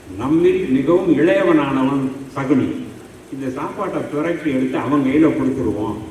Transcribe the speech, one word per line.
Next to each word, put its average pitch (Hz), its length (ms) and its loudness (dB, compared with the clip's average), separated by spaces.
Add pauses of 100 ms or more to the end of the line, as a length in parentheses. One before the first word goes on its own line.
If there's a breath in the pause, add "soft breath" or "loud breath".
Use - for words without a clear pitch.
(180)
நம்மில் 165 500 2
மிகவும் 160 500 4
இளையவனானவன் 139 880 2 (280)
சகுனி, 131 300 0 (680)
இந்த 135 220 -8
சாப்பாட்டை 160 460 -6 (140)
பிறக்கி 160 360 -2
எடுத்து 127 280 0
அவன் 131 260 0
கையில 147 240 4
கொடுத்துருவோம், 104 680 -2 (160)